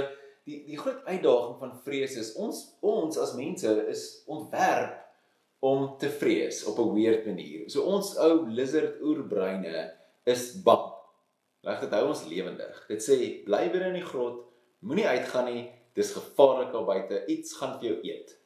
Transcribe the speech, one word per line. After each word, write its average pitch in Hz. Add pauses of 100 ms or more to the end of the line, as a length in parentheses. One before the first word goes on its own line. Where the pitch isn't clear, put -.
(440)
die, 147
die 147
groot -
uitdaging 131
van 123
vrees 135
is, 110
ons, -
ons -
as -
mense 120
is -
ontwerp - (540)
om 135
te 139
vrees -
op -
'n 104
weird 110
manier. 80
So 139
ons 190
ou 160
lizard 135
oerbreine 95 (320)
is 123 (100)
bang. - (720)
Reg, 101
dit 82
hou 127
ons -
lewendig. 85
Dit 104
sê, -
"Bly 104
binne 185
in 180
die 175
grot, 120 (340)
moenie 156
uitgaan 127
nie, 120 (220)
dis 101
gevaarlik 131
daar 113
buite, 98
iets -
gaan -
vir 120
jou -
eet." -